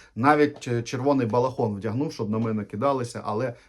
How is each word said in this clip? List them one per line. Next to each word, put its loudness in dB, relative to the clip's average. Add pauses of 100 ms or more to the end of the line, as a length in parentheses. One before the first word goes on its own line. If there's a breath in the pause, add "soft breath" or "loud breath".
(160 loud breath)
Навіть, 4
е, 0
червоний 2
балахон 0
вдягнув, -4
щоб -6
на 0
мене -2
кидалися, -4
але -4 (160 loud breath)